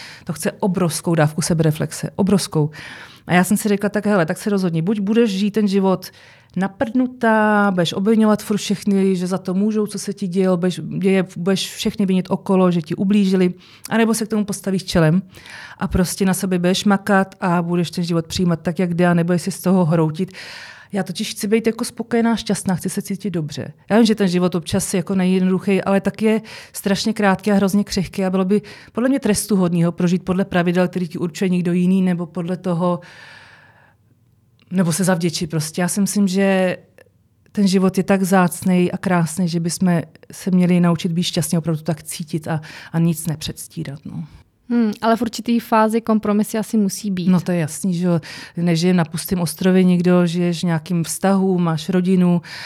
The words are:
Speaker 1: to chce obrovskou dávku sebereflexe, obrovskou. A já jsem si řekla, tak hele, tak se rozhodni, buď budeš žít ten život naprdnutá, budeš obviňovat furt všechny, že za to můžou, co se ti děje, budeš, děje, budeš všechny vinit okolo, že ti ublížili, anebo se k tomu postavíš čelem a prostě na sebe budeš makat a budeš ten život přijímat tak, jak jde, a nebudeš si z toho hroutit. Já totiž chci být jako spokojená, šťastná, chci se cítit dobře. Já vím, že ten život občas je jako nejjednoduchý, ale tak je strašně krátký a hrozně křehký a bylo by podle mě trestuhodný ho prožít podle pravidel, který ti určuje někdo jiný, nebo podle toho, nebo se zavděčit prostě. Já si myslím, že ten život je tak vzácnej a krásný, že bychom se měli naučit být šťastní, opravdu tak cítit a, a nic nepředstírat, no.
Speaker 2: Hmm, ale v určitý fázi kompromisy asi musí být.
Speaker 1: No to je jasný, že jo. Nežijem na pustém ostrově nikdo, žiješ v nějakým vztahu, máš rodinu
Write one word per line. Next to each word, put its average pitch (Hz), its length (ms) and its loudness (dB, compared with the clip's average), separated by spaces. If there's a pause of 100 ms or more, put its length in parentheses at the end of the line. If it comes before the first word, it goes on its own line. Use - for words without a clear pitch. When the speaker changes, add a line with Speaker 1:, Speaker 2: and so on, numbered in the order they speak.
(240)
Speaker 1:
to 170 80 -8
chce - 200 -4
obrovskou 180 640 -2
dávku 156 280 0
sebereflexe, 156 720 -2
obrovskou. 180 540 0 (560)
A 165 80 0
já 180 100 4
jsem 208 120 2
si 214 120 -4
řekla, 202 200 0
tak 202 180 -4
hele, 196 200 2
tak 175 120 -6
se 220 120 -6
rozhodni, 180 320 0
buď 208 180 -2
budeš 220 300 2
žít 196 200 -2
ten 208 180 0
život 190 380 0 (500)
naprdnutá, 214 1120 2
budeš 175 220 0
obviňovat 214 500 2
furt 208 140 -2
všechny, 196 600 0
že 180 100 -4
za 180 120 -4
to 185 160 -4
můžou, 208 320 0
co 202 120 -10
se 202 140 -6
ti 202 140 -6
děje, 185 300 0
budeš, 170 240 -2 (180)
děje, 190 260 2 (120)
budeš 180 380 -2
všechny 208 320 -2
vinit 185 240 0
okolo, 185 400 2
že 170 120 0
ti - 120 -8
ublížili, 190 600 2 (360)
anebo 226 240 2
se 220 120 -2
k - 20 -20
tomu 214 160 -2
postavíš 196 400 -4
čelem 170 380 2 (560)
a 185 100 -4
prostě 185 360 -2
na 185 100 2
sebe 185 240 -2
budeš 175 260 0
makat 196 560 2
a 175 220 0
budeš 175 280 -2
ten 180 140 -4
život 165 220 -2
přijímat 175 360 0
tak, 175 160 -4
jak 175 160 0
jde, 175 120 4
a 175 80 4
nebudeš 170 280 2
si 190 80 -6
z - 100 -10
toho 185 240 4
hroutit. 160 480 0 (600)
Já 190 100 -4
totiž 190 280 -8
chci - 180 -6
být 226 180 2
jako 226 180 -2
spokojená, 226 520 -2
šťastná, 196 380 -4
chci 180 160 -6
se - 120 -6
cítit 196 280 -8
dobře. 151 420 -8 (180)
Já 196 60 4
vím, 233 100 6
že 214 80 4
ten 208 140 2
život 180 260 0
občas 185 400 -4
je 190 40 0
jako 185 160 -4
nejjednoduchý, 185 680 2
ale 196 180 2
tak - 220 -4
je 220 180 2 (320)
strašně 202 400 -2
krátký 202 400 0
a - 20 4
hrozně 196 300 2
křehký - 400 -4
a 185 60 0
bylo 190 140 0
by 202 180 2 (300)
podle 240 160 0
mě 269 120 0
trestuhodný 185 640 0
ho 170 80 0
prožít 180 320 0
podle 190 200 -2
pravidel, 180 440 0
který 180 200 -6
ti 180 100 -12
určuje 180 300 -4
někdo 175 240 0
jiný, 180 300 2
nebo 175 240 -2
podle 175 300 -6
toho, 175 440 -2 (1700)
nebo 175 220 2
se 185 120 -2
zavděčit 175 460 0
prostě. 160 320 -4
Já 175 60 0
si 202 120 -2
myslím, 196 280 2
že 190 480 2 (760)
ten 208 160 2
život 185 300 2
je 180 60 0
tak 196 160 2
vzácnej 180 720 2
a 185 60 -6
krásný, 175 500 0
že 170 120 -2
bychom 170 420 0 (300)
se - 180 -8
měli 180 300 4
naučit 170 320 2
být 175 100 0
šťastní, 170 360 -2
opravdu 160 240 -2
tak 160 200 -4
cítit - 460 -8
a, 156 120 -4 (320)
a 165 60 -2
nic 165 280 0
nepředstírat, 151 800 -10
no. 165 200 -12 (480)
Speaker 2:
Hmm, 233 200 2 (100)
ale 226 140 4
v 240 60 -6
určitý 233 380 -2
fázi 220 400 2
kompromisy 214 580 0
asi 214 180 -4
musí 202 340 -2
být. 180 180 -2
Speaker 1:
No 180 120 4
to 180 120 -2
je 175 60 0
jasný, 165 360 -2
že 175 120 -2
jo. 170 140 2 (360)
Nežijem 170 400 2
na 170 80 2
pustém 180 360 -4
ostrově 185 440 2
nikdo, 180 420 4
žiješ 175 340 -2
v 180 60 -4
nějakým 165 380 -2
vztahu, 190 540 0
máš 160 300 0
rodinu 180 540 2 (240)